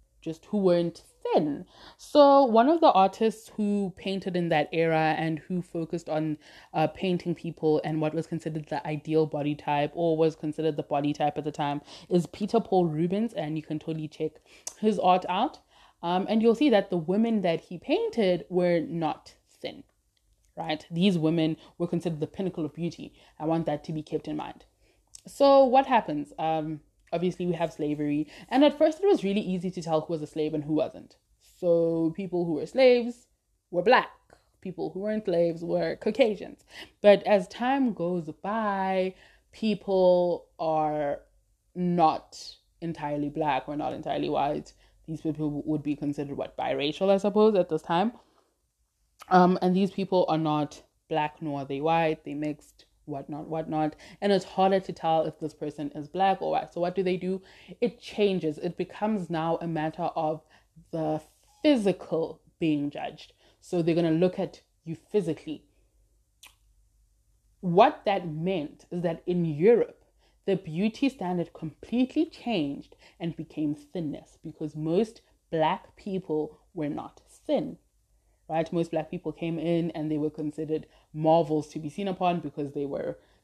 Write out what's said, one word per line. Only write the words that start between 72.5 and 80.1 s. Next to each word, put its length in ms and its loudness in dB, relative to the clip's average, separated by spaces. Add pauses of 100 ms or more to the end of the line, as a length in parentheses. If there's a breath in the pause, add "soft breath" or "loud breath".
and 160 -6
became 400 -6
thinness, 680 -10
because 320 -10
most 460 -2 (280)
black 460 0
people 640 -6 (160)
were 160 -4
not 320 -12 (240)
thin, 320 -2 (680)
right? 240 -2
Most 200 -2
black 200 -4
people 220 -6
came 260 -4
in 340 0
and 180 -4